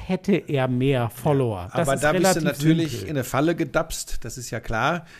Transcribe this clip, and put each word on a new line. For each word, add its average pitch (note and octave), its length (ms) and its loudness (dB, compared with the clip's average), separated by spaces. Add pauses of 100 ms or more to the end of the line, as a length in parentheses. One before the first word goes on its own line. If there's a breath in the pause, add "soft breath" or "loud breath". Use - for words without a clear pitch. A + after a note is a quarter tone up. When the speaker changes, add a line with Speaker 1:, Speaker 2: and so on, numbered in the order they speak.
Speaker 1:
hätte F#3 260 0
er C#3 340 0
mehr B2+ 440 2
Follower. A#2 580 0
Speaker 2:
Ja, - 80 -4
Speaker 1:
Das E3 100 2
Speaker 2:
aber C#3 80 2
Speaker 1:
ist C3 80 -2
Speaker 2:
da D3+ 100 4
bist F3+ 100 2
du F#3 160 4
Speaker 1:
relativ D#3 40 -2
Speaker 2:
natürlich D3+ 480 2
Speaker 1:
simpel. A#2 180 -8
Speaker 2:
in D#3 80 -6
eine B2+ 60 -2
Falle D3 320 0
gedapst, - 680 -4
das A#2+ 160 -12
ist A#2+ 100 -12
ja A#2 100 -6
klar, C3 460 -2 (140 loud breath)